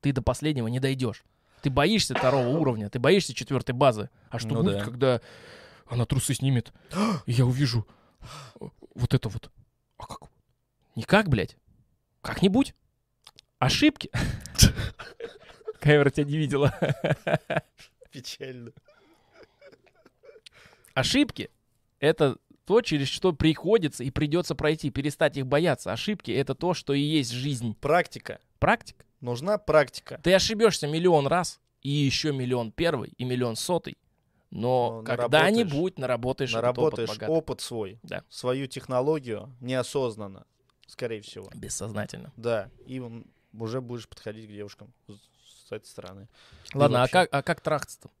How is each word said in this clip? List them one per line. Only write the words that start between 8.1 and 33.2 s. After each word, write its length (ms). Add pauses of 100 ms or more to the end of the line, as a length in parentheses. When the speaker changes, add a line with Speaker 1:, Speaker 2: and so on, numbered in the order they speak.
Speaker 1:
э, 60 (300)
вот 180
это 160
вот? 220 (460)
А 80
как? 240 (680)
Никак, 320
блядь. 300 (640)
Как-нибудь. 520 (840)
Ошибки. 520 (880)
<laughs> 800
Камера 300
тебя 160
не 120
видела. 360 (680)
<laughs> 680
Speaker 2:
Печально. 600 (2250)
Speaker 1:
Ошибки — 560 (500)
это 380 (280)
то, 160
через 260
что 260
приходится 720
и 80
придется 440
пройти, 340
перестать 480
их 100
бояться. 440
Ошибки — 400
это 240
то, 180
что 200
и 80
есть 300
жизнь. 480
Speaker 2:
Практика. 600 (200)
Speaker 1:
Практика. 460 (160)
Speaker 2:
Нужна 360
практика. 680
Speaker 1:
Ты 100
ошибешься 540
миллион 400
раз, 320 (220)
и 80
еще 440
миллион 380
первый, 460
и 80